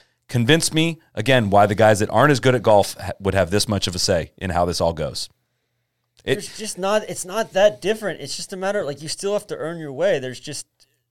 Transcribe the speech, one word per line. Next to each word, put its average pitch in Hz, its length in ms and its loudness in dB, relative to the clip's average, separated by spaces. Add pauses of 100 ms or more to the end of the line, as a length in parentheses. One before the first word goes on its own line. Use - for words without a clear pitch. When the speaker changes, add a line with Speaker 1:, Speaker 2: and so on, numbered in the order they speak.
(280)
Speaker 1:
convince 127 440 2
me 160 260 0 (160)
again 110 360 2
why 101 160 6
the 101 80 -2
guys 107 240 6
that 104 100 0
aren't 127 220 4
as 135 100 4
good 127 140 4
at 113 80 -2
golf 104 360 4
ha-, 95 200 -8
would 95 160 -2
have 90 160 2
this 101 180 0
much 101 180 -2
of 90 80 -6
a 87 40 -6
say 87 400 -2
in 98 120 -6
how 87 140 0
this 87 160 -2
all 82 140 0
goes. 76 340 -8 (960)
It 139 120 -2
Speaker 2:
There's - 200 -14
just 208 220 -10
not, 202 320 0
it's - 140 -10
not 214 280 -6
that 208 300 2
different. 202 380 -4
It's - 160 -10
just - 160 -12
a 196 40 -10
matter 196 240 -4
of, 156 60 -6
like, 143 160 -8
you 160 60 -10
still 202 260 -4
have 202 140 -4
to 156 80 -8
earn 165 220 -8
your 151 140 -10
way. 160 280 0
There's 127 180 -10
just, - 280 -12 (440)